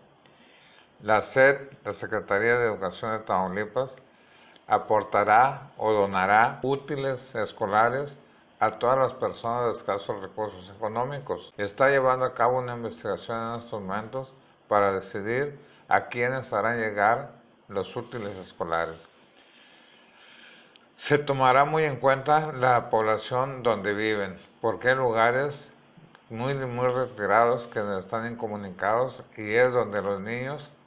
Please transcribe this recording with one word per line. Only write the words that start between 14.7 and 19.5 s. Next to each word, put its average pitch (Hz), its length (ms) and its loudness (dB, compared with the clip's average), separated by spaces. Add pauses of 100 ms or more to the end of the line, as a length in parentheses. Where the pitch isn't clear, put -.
decidir 113 640 -4 (300)
a 98 160 4
quiénes 127 480 -4
harán 113 260 0
llegar 110 520 0 (360)
los 95 300 -6
útiles 113 400 -10
escolares. 82 600 -6 (2000)